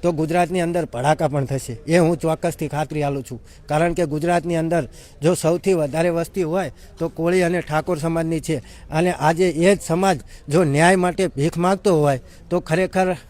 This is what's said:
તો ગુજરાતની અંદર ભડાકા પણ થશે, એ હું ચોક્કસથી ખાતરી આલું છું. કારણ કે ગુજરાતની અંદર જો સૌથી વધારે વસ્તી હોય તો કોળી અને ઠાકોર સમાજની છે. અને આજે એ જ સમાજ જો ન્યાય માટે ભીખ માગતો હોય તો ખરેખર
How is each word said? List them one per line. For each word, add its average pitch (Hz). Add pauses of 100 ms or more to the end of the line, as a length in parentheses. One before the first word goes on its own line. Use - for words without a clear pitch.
તો 170
ગુજરાતની 165
અંદર 170
ભડાકા 151
પણ 139
થશે, 127
એ 165
હું 165
ચોક્કસથી 160
ખાતરી 147
આલું 139
છું. 123 (260)
કારણ 165
કે 175
ગુજરાતની 165
અંદર 160 (360)
જો 170
સૌથી 175
વધારે 160
વસ્તી 170
હોય 165 (260)
તો 165
કોળી 170
અને 175
ઠાકોર 156
સમાજની 165
છે. 151 (340)
અને 170
આજે 165
એ 170
જ -
સમાજ 175 (300)
જો 165
ન્યાય 160
માટે 180
ભીખ 147
માગતો 180
હોય 139 (280)
તો 175
ખરેખર 185 (140)